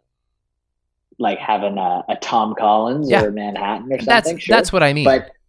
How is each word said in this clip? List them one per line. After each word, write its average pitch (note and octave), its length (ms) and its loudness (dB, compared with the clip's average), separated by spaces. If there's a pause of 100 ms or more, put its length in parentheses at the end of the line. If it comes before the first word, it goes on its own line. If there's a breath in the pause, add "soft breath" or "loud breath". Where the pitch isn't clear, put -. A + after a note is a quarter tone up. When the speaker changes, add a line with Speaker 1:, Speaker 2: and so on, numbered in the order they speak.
(1160)
Speaker 1:
like, G#2 220 -2
having G2+ 380 -2
a, F2 320 -2
a G2+ 80 -2
Tom G#2+ 380 -2
Collins A2+ 540 2
Speaker 2:
Yeah. A2+ 140 4
Speaker 1:
or G#2 60 0
a - 20 -6
Manhattan G#2 600 -6
or C3 60 -2
Speaker 2:
That's, A3 300 2
Speaker 1:
something, E3+ 120 -4
sure. - 160 0
Speaker 2:
that's G#3 180 2
what F3+ 100 4
I C#3+ 80 4
mean. D3 140 0
Speaker 1:
But C3 260 2 (180)